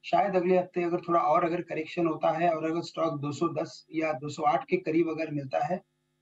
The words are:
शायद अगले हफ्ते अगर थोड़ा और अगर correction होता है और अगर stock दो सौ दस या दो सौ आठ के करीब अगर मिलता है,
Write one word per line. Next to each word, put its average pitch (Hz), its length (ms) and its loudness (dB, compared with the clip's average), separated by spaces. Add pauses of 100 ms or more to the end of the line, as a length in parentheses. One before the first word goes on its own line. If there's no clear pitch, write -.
शायद 185 300 2
अगले 180 220 4
हफ्ते 180 240 -2
अगर 170 180 0
थोड़ा 170 200 2
और 160 240 4
अगर 170 180 -2
correction 160 440 -4
होता 156 320 0
है 170 140 4
और 160 180 -2
अगर 165 120 -2
stock 156 380 -2
दो 143 120 -4
सौ 165 160 0
दस 151 460 -6
या 156 180 0
दो 147 160 -6
सौ 156 140 -8
आठ 151 220 2
के 185 120 0
करीब 160 340 2
अगर 156 200 -4
मिलता 147 360 -2
है, 180 160 -2 (400)